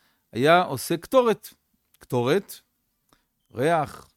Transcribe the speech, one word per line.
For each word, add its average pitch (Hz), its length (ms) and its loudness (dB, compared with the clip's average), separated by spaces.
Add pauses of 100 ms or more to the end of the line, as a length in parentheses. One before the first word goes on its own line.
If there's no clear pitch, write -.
(320)
היה 156 300 4
עושה 160 360 -6
קטורת. 233 500 0 (520)
קטורת, 131 560 -2 (960)
ריח. 143 640 -4